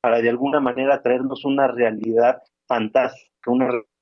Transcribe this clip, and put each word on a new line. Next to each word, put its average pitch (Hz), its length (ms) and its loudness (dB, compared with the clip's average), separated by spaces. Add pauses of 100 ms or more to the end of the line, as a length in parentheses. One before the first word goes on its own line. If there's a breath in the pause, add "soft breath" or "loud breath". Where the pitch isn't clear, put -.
para 117 220 2
de 117 80 2
alguna 139 300 0
manera 131 420 0
traernos 127 420 -2
una 139 240 2
realidad 117 720 0 (280)
fantástica, 117 840 -4
una 127 200 0
re-, 120 120 -4 (200)